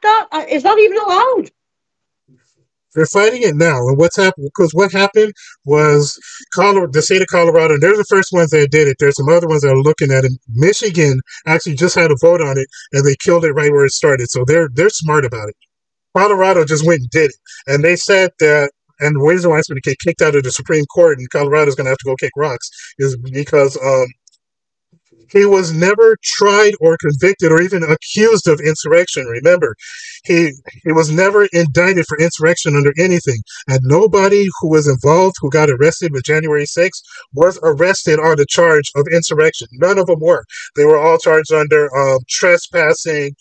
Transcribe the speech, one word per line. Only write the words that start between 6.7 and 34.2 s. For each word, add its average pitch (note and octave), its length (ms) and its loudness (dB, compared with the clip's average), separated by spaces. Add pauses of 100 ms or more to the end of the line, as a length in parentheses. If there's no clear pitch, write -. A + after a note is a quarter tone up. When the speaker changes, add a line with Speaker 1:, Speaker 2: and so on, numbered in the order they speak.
Speaker 2:
the D3 160 -2
state F#3+ 180 0
of F#3 80 -4
Colorado, D#3+ 500 2
they're F#3+ 180 4
the G3+ 80 -2
first F#3+ 280 0
ones E3+ 180 0
that D3 200 2
did D3+ 180 2
it. C3 100 -4
There's C#3+ 180 0
some C#3+ 120 -4
other E3+ 180 2
ones D#3 160 -2
that C#3+ 80 2
are C3+ 60 2
looking D3 340 0
at C3 140 0
it. B2+ 80 0 (160)
Michigan D3 720 0 (260)
actually D#3+ 280 -2
just E3+ 200 -2
had E3 160 2
a C#3 60 2
vote E3+ 240 4
on C#3 180 -4
it, C3+ 80 -6 (260)
and C#3 140 0
they C#3 140 2
killed E3+ 240 0
it D3+ 80 0
right D3 180 0
where C#3+ 140 4
it C3+ 80 0
started. C3+ 380 -2
So B2+ 160 -4
they're, D#3 260 2
they're C#3+ 160 2
smart D3+ 380 -2
about G#2+ 240 -10
it. - 60 -18 (600)
Colorado F#3+ 480 2
just D3+ 220 -2
went E3 160 2
and B2 80 -10
did D3+ 200 0
it. - 60 -20 (300)
And C#3+ 180 -2
they F3 120 0
said F#3+ 440 0
that, D3 300 2 (300)
and D3 140 -2
the C3+ 60 -2
reason F3 300 2
why D#3 80 2
it's D#3+ 100 -4
gonna C3+ 140 -10
get C#3 160 -6
kicked - 240 -2
out D#3 120 0
of C#3 80 2
the B2+ 80 -6
Supreme D3+ 360 -4
Court, E3 320 2
and B2+ 100 -14
Colorado's D3 460 0
gonna C3 160 -6
have C3+ 80 -4
to C3 80 -12
go C3 100 -4
kick B2+ 180 -8
rocks, C#3+ 360 -8 (280)
is C3+ 200 -4
because, C#3 680 -2
um, C3 220 0 (1200)
he G3 160 4
was F#3+ 280 2
never G#3 500 4
tried G#3 580 2
or E3 180 2
convicted D#3+ 520 0
or D#3+ 100 4
even F3+ 220 -2
accused G3+ 640 0
of D3 140 2
insurrection. D#3 640 0
Remember, C3 480 0 (500)
he, E3+ 280 0 (320)
he D#3 80 -2
was D#3+ 180 0
never G3 360 2
indicted E3+ 600 0
for D3+ 120 -8
insurrection E3 580 0
under C#3+ 200 2
anything. E3 460 -2 (240)
And C3+ 160 0
nobody G3 640 2 (120)